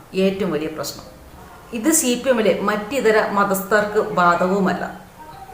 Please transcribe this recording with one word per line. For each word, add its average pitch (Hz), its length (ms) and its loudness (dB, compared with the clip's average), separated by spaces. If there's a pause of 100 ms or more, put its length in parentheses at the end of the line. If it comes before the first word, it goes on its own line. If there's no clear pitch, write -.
(140)
ഏറ്റവും 190 380 0
വലിയ 151 140 -2
പ്രശ്നം. - 380 -10 (680)
ഇത് 240 200 0
സി 247 320 0
പി 269 60 0
എമ്മിലെ 208 300 2
മറ്റിതര 208 720 0
മതസ്ഥർക്ക് 202 680 2
ബാധകവുമല്ല. 180 1000 0 (540)